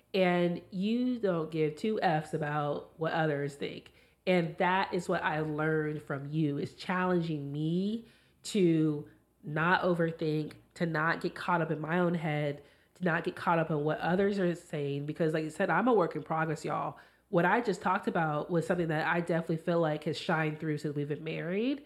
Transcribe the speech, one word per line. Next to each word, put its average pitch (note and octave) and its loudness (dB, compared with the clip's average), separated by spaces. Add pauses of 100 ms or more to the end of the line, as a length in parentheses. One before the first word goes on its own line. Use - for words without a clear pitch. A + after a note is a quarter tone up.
(140)
And F3 2 (100)
you A#3 0
don't E3+ 0
give D#3 0
two A3 -2
Fs D#3 0
about D3 -4
what D#3+ -2
others C#3+ 0
think. D3 -10 (360)
And E3+ 2
that F#3+ 2
is F#3 -2
what E3+ 0
I D#3 0
learned D#3 0
from C#3 -6
you, D3+ 0
is - -6
challenging E3+ -2
me F3+ -2 (380)
to D#3 2 (380)
not D#3+ 2
overthink, E3 0 (220)
to F3+ -2
not D#3+ 0
get - -4
caught F3 0
up D#3+ -2
in D3+ -4
my D#3+ 0
own F3 2
head, D3+ -2 (340)
to - -10
not E3+ 0
get F3 -4
caught E3+ 2
up D#3+ 0
in D3+ 0
what D3+ 0
others G3 2
are F3 2
saying. C#3+ -6
Because D#3 0
like D#3 0
you D#3 -6
said, F#3+ -2
I'm F#3+ 4
a B3 6
work E3+ 2
in D3 -6
progress, D#3+ -2
y'all. D#3 -4 (320)
What E3+ 4
I G3 4
just G#3 -2
talked G3 0
about D#3+ 0
was E3 2
something F3 0
that D#3 0
I E3+ 2
definitely E3+ 0
feel E3+ 0
like D3+ 0
has D3+ -4
shined D#3 0
through D#3 -2
since D3 -4
we've D3 -2
been D3 -6
married. F3+ -2